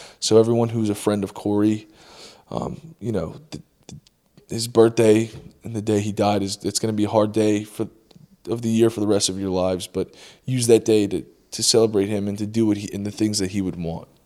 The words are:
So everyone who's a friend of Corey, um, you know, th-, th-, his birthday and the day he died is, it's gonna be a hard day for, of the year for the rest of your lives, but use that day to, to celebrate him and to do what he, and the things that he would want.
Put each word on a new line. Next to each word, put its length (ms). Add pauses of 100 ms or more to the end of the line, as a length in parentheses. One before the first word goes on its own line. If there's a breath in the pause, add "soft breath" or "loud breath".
(200 loud breath)
So 200
everyone 300
who's 200
a 60
friend 280
of 100
Corey, 540 (640 loud breath)
um, 500
you 120
know, 280 (120)
th-, 120 (240)
th-, 140 (480)
his 180
birthday 600 (340)
and 120
the 60
day 180
he 120
died 320
is, 200
it's 160
gonna 140
be 120
a 40
hard 240
day 300
for, 240 (600)
of 140
the 80
year 220
for 80
the 80
rest 220
of 100
your 100
lives, 380
but 260 (320 loud breath)
use 220
that 180
day 220
to, 180 (260)
to 120
celebrate 440
him 200
and 100
to 80
do 200
what 120
he, 160
and 120
the 60
things 280
that 120
he 100
would 140
want. 320 (180)